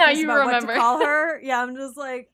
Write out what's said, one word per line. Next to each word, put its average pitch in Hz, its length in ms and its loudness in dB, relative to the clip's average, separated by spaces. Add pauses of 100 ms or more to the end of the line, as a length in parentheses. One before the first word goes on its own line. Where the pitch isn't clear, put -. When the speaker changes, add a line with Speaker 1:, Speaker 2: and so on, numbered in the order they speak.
Speaker 1:
confused 302 160 4
Speaker 2:
you 311 100 -2
Speaker 1:
about 277 160 2
Speaker 2:
remember. 240 220 0
Speaker 1:
what 233 60 -2
to 254 60 0
call 247 240 2
her. 302 360 0
Yeah, 247 220 -2
I'm 254 120 -8
just 269 220 -12
like, 254 380 -10